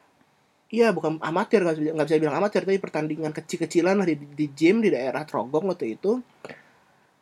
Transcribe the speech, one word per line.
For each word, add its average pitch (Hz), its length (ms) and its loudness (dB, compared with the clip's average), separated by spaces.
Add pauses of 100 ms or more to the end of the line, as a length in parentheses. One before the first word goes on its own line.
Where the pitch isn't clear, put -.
(680)
Iya, 220 240 4
bukan 156 240 -2
amatir, 180 480 0
nggak 160 160 0
bisa, 151 160 0
nggak 151 160 2
bisa 156 80 4
bilang 147 160 0
amatir, 202 240 0
tapi 196 160 0
pertandingan 156 560 -6
kecil-kecilan 170 640 0
lah 196 80 2
di, 156 160 0
di 143 320 -6
gym 196 320 4
di 165 80 2
daerah 131 320 -2
Trogong 143 400 -2
waktu 135 320 -4
itu. 233 240 0 (1000)